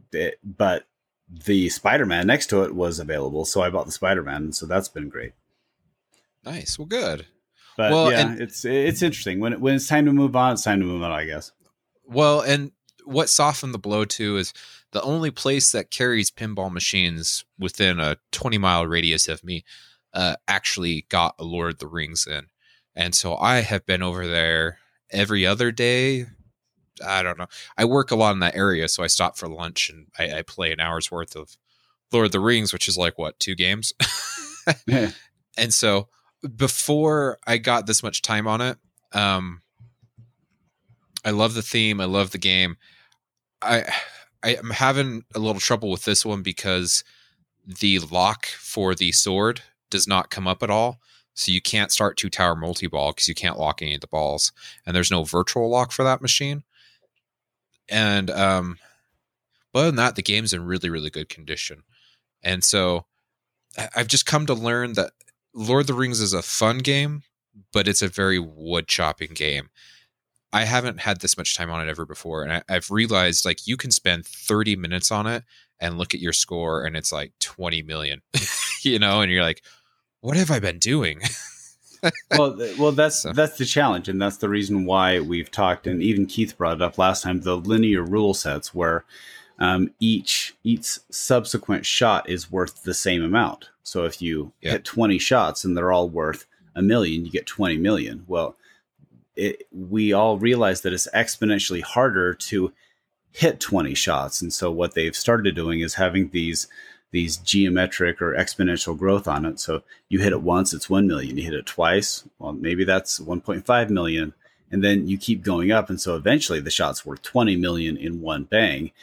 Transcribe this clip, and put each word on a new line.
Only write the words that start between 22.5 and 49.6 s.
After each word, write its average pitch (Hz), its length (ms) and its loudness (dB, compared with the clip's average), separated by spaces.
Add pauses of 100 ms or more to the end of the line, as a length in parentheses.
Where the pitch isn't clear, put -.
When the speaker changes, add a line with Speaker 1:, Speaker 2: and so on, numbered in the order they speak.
Speaker 2:
And 85 200 -2
so 85 220 -2
I 120 200 2
have 107 280 -2
been 90 180 0
over 90 240 -4
there 82 520 0 (320)
every 101 340 2
other 113 260 2
day. 123 560 0 (800)
I 95 160 0
don't 87 160 -4
know. 87 80 -8 (300)
I 107 80 2
work 131 260 2
a 120 60 2
lot 110 160 6
in 98 80 -2
that 87 160 0
area, 92 320 2
so - 140 -2
I 85 60 0
stop - 280 0
for 85 120 -10
lunch 82 420 -6
and 78 160 -20 (120)
I, 80 200 -4
I 82 40 -4
play 82 300 -4
an 80 80 -4
hour's 82 300 -4
worth 85 260 -8
of 78 220 -16 (520)
Lord 117 160 4
of 95 60 0
the 98 80 2
Rings, 110 320 2
which - 160 -2
is 92 80 -2
like, 87 220 0
what, 78 200 -8
two 95 160 -4
games? 92 440 2
<laughs> - 40 -2 (840)
Speaker 1:
Yeah. 117 240 2 (480)
Speaker 2:
And 113 160 0
so 104 340 2 (480)
before 147 880 2
I 117 120 2
got 117 280 0
this 110 160 2
much 107 200 -4
time 107 260 -2
on 110 120 0
it, 123 180 -2 (340)
um, 92 500 0 (1600)
I 110 60 -2
love 110 240 2
the 113 80 -2
theme. 110 380 0
I 95 40 0
love 95 260 2
the 95 80 -8
game. 92 380 2 (840)
I, 117 220 2 (580)
I 117 120 0
am 113 160 -6
having 131 520 0 (120)
a 113 40 -6
little 110 220 0
trouble 110 300 0
with 90 140 -4
this 104 200 2
one 101 180 -4
because 90 600 -2 (600)
the 95 360 2
lock 90 460 0
for - 480 -2
the 87 180 0
sword 101 500 2 (280)